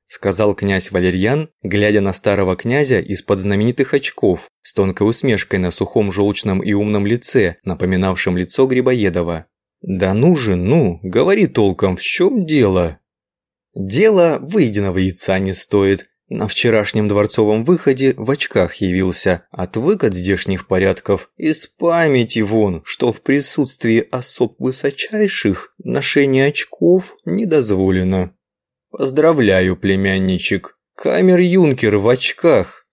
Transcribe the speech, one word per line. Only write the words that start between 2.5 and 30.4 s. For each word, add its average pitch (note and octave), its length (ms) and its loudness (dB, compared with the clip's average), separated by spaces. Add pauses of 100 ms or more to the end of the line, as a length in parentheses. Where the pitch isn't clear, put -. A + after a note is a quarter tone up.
князя B2+ 440 0
из-под G2 400 -4
знаменитых G#2 540 -2
очков, G#2+ 540 -2 (140)
с - 120 -12
тонкой F#2+ 300 -2
усмешкой G#2+ 560 0
на F2+ 100 -2
сухом G2+ 420 -2
жёлчном G2+ 500 -2
и G#2 120 -2
умном G#2 320 0
лице, G#2+ 580 0
напоминавшем F#2 760 -2
лицо A2 300 0
Грибоедова. G2 800 -2 (360)
«Да F#2 320 -2
ну D3+ 220 4
же, A2+ 200 0
ну, F#2 480 0
говори D#3 440 2
толком, F#2+ 500 0
в - 40 -10
чём F#3+ 440 0
дело?» F#2+ 540 2 (760)
«Дело E3 680 2
выеденного G#2 560 0
яйца F#2+ 420 0
не F#2+ 140 -2
стоит. G2 540 0 (200)
На G#2+ 200 -6
вчерашнем G#2+ 600 0
дворцовом G#2+ 560 2
выходе C3+ 520 2
в A2+ 140 -8
очках G#2 460 -2
явился. F#2 760 -2
Отвык C#3 540 -4
от G#2+ 100 2
здешних F2+ 540 -4
порядков. F#2+ 720 0
Из D#3 280 -2
памяти D#3 760 0
вон, G2+ 440 0
что - 260 -2
в - 100 -8
присутствии C3 880 -2
особ - 480 -6
высочайших C#3 1120 -4 (100)
ношение C3+ 640 0
очков F3 680 0 (100)
не G3 200 -2
дозволено». F#2+ 880 0 (560)
«Поздравляю, C3 840 2
племянничек. F#2+ 1040 -2 (180)